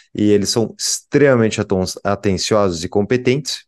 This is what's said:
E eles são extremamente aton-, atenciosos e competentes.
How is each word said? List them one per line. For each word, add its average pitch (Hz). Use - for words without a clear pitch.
E 104
eles 101
são 113
extremamente 123
aton-, 95
atenciosos 98
e 90
competentes. 123